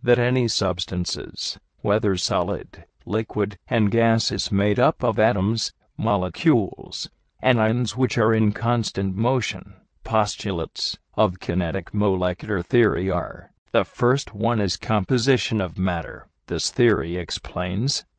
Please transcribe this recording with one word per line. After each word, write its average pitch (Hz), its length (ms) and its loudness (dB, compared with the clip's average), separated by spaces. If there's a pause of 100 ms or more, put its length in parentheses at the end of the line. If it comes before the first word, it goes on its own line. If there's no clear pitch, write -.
that 120 160 4
any 123 300 0
substances, - 1120 -4 (240)
whether 104 340 2
solid, 90 680 -4 (180)
liquid, 104 540 -2 (100)
and 110 220 2
gas, 113 420 2
is 104 180 -6
made 101 300 2
up 135 240 2
of 110 140 0
atoms, 104 560 0 (240)
molecules, 104 1120 0 (320)
and 123 180 4
ions 113 380 0
which 127 180 0
are 113 160 4
in 110 200 4
constant 107 640 -2
motion. 117 600 -2 (300)
Postulates - 920 -2 (220)
of 98 200 2
kinetic 87 540 -2
molecular 95 680 0
theory 95 480 2
are, - 400 -6 (240)
the 101 100 4
first - 480 0
one 110 280 0
is 98 160 0
composition 113 840 0
of 87 160 -4
matter. 90 520 -4 (180)
This - 240 -4
theory 90 460 2
explains 90 880 -4 (140)